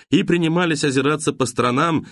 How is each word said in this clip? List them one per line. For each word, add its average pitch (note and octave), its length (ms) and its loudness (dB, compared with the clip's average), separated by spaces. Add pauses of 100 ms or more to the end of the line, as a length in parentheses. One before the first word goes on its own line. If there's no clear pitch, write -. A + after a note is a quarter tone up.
(120)
и F#3 120 2
принимались E3 600 0
озираться D3 500 0
по C3 120 -2
сторонам, B2+ 680 0